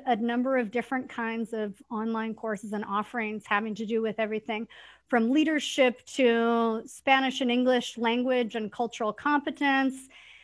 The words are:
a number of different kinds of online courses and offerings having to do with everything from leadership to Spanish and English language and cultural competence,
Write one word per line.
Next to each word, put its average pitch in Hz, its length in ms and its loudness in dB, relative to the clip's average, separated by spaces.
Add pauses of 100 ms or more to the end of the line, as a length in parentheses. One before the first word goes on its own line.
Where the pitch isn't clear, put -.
a 247 100 2
number 240 440 0
of 226 120 -2
different 254 380 -4
kinds 226 460 -6
of 214 200 -4 (160)
online 220 440 -4
courses 214 400 -6
and 208 100 -4
offerings 214 640 -4
having 214 300 0
to 220 100 -6
do 226 160 0
with 220 160 -2
everything 220 500 -4 (400)
from 226 220 2
leadership 294 800 2
to 233 760 2
Spanish 269 560 2
and 247 100 2
English 247 460 2
language 240 600 0
and 214 140 -4
cultural 233 440 -2
competence, 277 800 0 (500)